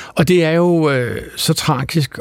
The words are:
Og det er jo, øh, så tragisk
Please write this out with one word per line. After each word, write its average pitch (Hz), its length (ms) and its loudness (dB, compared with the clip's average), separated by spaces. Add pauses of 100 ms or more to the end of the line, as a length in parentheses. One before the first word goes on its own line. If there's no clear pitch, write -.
(160)
Og 147 120 2
det 180 160 4
er 160 80 2
jo, 170 380 2
øh, 120 320 -2 (140)
så - 180 0
tragisk 135 680 -2